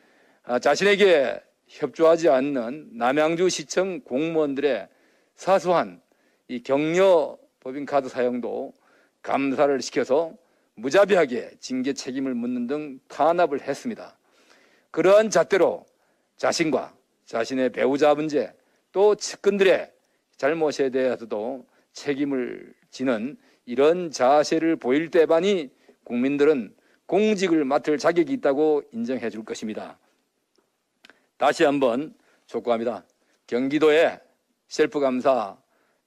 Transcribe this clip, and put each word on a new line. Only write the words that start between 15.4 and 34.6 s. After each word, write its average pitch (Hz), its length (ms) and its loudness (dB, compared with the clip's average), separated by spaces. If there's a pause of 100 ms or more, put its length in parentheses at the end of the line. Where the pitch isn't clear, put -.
자신과 127 580 -2 (300)
자신의 127 460 -4
배우자 139 440 2
문제, 147 380 -4 (400)
또 202 220 4
측근들의 196 760 0 (460)
잘못에 143 540 -2
대해서도 120 760 -4 (280)
책임을 135 840 -6 (160)
지는 131 480 -4 (280)
이런 156 440 2
자세를 151 680 2
보일 151 340 -2
때만이 165 600 2 (340)
국민들은 135 720 0 (320)
공직을 185 580 0
맡을 143 340 0
자격이 170 360 0
있다고 147 480 0 (100)
인정해 117 380 -6
줄 107 140 -12
것입니다. 104 540 -12 (1400)
다시 143 280 2
한번 139 500 0 (320)
촉구합니다. 117 580 -4 (420)
경기도에 139 760 2 (480)